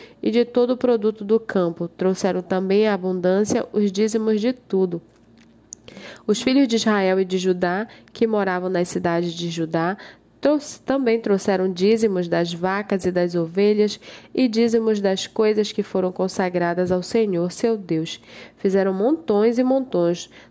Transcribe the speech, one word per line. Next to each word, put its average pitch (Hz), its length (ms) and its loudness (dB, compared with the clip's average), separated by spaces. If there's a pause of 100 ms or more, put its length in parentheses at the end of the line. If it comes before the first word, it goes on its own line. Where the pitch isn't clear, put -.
(240)
e 220 80 0
de 240 120 4
todo 240 280 2
o 247 60 -2
produto 214 460 0
do 220 160 2
campo. 175 480 -2
Trouxeram 185 540 -2
também 190 400 0
em 220 60 4
abundância 185 840 0
os 208 200 0
dízimos 214 500 0
de 247 120 0
tudo. 185 480 -2 (1200)
Os 208 160 0
filhos 262 260 4
de 226 100 2
Israel 196 420 2
e 190 60 0
de 185 120 -2
Judá, 185 500 0 (240)
que - 140 0
moravam 190 440 0
nas 180 200 0
cidades 175 440 -2
de 170 160 -6
Judá, 165 480 -2 (420)
trous-, 294 400 0
também 254 400 0
trouxeram 190 520 0
dízimos 190 560 2
das 170 260 0
vacas 190 520 -2
e 180 60 0
das 175 220 0
ovelhas 202 680 2 (340)
e 262 140 2
dízimos 220 520 2
das 196 260 0
coisas 214 460 0
que - 100 -4
foram 185 300 -2
consagradas 180 800 -2
ao 185 100 0
Senhor, 180 500 0
seu 226 240 0
Deus. 165 460 -4 (360)
Fizeram 190 360 0
montões 226 640 2
e 254 60 4
montões. 254 640 0 (220)